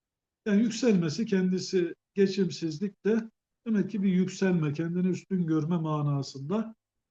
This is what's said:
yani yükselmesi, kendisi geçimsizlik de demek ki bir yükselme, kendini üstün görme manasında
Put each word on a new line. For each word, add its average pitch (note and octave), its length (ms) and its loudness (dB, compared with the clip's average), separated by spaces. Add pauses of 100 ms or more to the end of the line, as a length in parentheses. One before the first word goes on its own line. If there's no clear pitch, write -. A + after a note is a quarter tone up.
(460)
yani G#3+ 180 4
yükselmesi, G#3 640 2
kendisi F#3 680 0 (180)
geçimsizlik F#3+ 920 -2
de A3+ 240 0 (380)
demek G3 240 0
ki G3 120 -2
bir F#3+ 100 4
yükselme, F3+ 600 2
kendini E3+ 340 -2
üstün F3+ 400 -2
görme D#3+ 300 0
manasında D3+ 960 -4 (360)